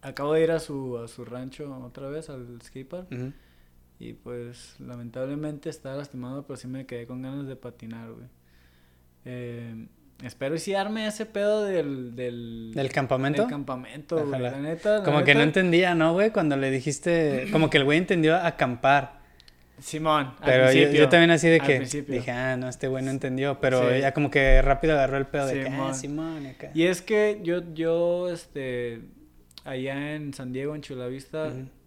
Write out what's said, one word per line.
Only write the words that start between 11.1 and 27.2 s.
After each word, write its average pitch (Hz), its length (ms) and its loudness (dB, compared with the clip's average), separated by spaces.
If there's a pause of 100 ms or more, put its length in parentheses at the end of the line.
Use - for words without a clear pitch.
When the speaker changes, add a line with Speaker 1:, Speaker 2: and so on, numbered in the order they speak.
Speaker 1:
pedo 208 400 0
del... 139 500 -4
del 117 580 -8
Speaker 2:
¿Del 135 180 -2
campamento? 139 500 0
Speaker 1:
del 247 100 0
campamento, 139 680 -8
güey. 147 120 -2
Speaker 2:
Ojalá. 127 220 -2
Speaker 1:
La 135 80 -10
neta, 165 400 0
la 202 40 -4
Speaker 2:
Como 151 200 4
que 143 100 8
no - 80 8
Speaker 1:
neta. 156 180 4
Speaker 2:
entendía, 180 360 4
¿no, 165 180 4
güey? 208 180 2
Cuando 165 240 0
le 135 160 0
dijiste, 143 760 0
Speaker 1:
<clears throat> - 40 -6
Speaker 2:
como 156 180 4
que 160 80 2
el 143 60 4
güey 143 140 4
entendió 170 380 4
acampar. 139 840 0 (600)
Speaker 1:
Simón, 151 600 0
al - 60 -6
Speaker 2:
Pero 131 200 6
yo, 131 60 8
yo 135 100 6
Speaker 1:
principio, 147 280 6
Speaker 2:
también 170 220 8
así 165 160 6
de 165 140 8
Speaker 1:
al 139 60 -2
Speaker 2:
que 143 100 6
Speaker 1:
principio. 139 380 -4
Speaker 2:
dije, 123 160 -4
"Ah, 127 260 -2
no, 127 100 -6
este 127 220 -6
güey 131 140 -4
no 135 80 -2
entendió", 135 500 -4
pero 127 320 4
Speaker 1:
Sí. 131 80 2
Speaker 2:
ya 139 120 2
como 147 160 2
que 135 320 8
rápido 139 320 4
agarró 135 220 2
el 139 100 0
pedo 139 220 -2
de 135 60 -2
que, 135 140 -4
"Ah, 135 260 -4
Speaker 1:
Simón. - 20 -6
Speaker 2:
Simón", 147 480 -8
y 139 60 -12
acá. 139 240 -16
Speaker 1:
Y 160 100 2
es 180 180 0
que 208 420 0